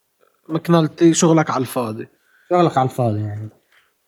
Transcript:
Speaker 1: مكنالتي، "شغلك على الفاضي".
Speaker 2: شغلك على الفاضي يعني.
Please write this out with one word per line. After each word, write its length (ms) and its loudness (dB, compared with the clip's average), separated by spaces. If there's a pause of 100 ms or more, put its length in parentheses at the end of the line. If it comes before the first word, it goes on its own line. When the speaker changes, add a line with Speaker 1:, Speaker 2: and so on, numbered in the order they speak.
(500)
Speaker 1:
مكنالتي، 640 2
"شغلك 360 2
على 120 -4
الفاضي". 460 -8 (420)
Speaker 2:
شغلك 280 2
على 120 0
الفاضي 300 -2
يعني. 300 -8 (580)